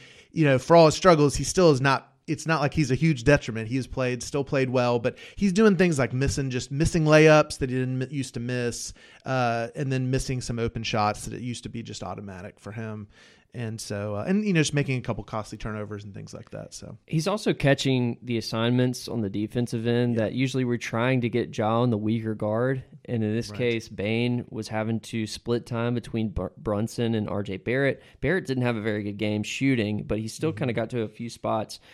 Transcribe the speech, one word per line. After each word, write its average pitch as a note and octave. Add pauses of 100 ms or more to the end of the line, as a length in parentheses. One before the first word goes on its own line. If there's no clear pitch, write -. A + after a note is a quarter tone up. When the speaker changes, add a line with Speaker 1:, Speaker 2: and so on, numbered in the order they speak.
(320)
Speaker 1:
you D#3
know, C#3
for E3
all E3
his D#3
struggles, D3
he C#3
still E3+
is B2+
not, C3+ (140)
it's D3+
not D#3
like D3
he's D3
a C3
huge C3
detriment. A#2
He B2
has B2+
played, B2+
still C#3+
played C3+
well, B2
but B2 (180)
he's G3+
doing G#3
things E3+
like B2+
missing, C3+
just B2
missing D#3
layups D3+
that C3+
he B2+
didn't B2+
mi-, C3
used C3+
to A#2+
miss, A#2+ (320)
uh, A#2+
and C3+
then C3
missing B2+
some A#2
open A#2
shots G#2+
that A2
it G2+
used A#2+
to G#2+
be A2+
just G#2+
automatic G2
for G2+
him. G#2+ (440)
And A2+
so, G#2
uh, G#2
and, G3+
you G3+
know, D#3+
just C#3+
making C3+
a -
couple G#2+
costly A2
turnovers G#2
and G2+
things G#2
like -
that. G#2
So -
Speaker 2:
he's D#3+
also G#3
catching C3
the A#2
assignments B2
on A#2+
the G2
defensive A2+
end A#2+
Speaker 1:
Yeah. A2
Speaker 2:
that -
usually C3
we're A#2+
trying A#2+
to A#2
get A2+
Ja A2+
on B2
the A2
weaker A2
guard. A#2+ (220)
And A2+
in G#2+
this A2+
Speaker 1:
Right. G#2
Speaker 2:
case, A#2
Bane A#2
was A2
having A2
to A2+
split A#2+
time A#2+
between A2+
Br-, F2+ (100)
Brunson A2+
and G#2+
R G2+
J F#2+
Barrett. C3 (180)
Barrett D#3
didn't C3
have A#2+
a G#2+
very G#2+
good G2+
game G#2+
shooting, G#2+
but G#2+
he A2
still D#3
Speaker 1:
Mm-hmm. -
Speaker 2:
kinda B2
got A#2
to A#2+
a G#2+
few A#2
spots. A2 (140)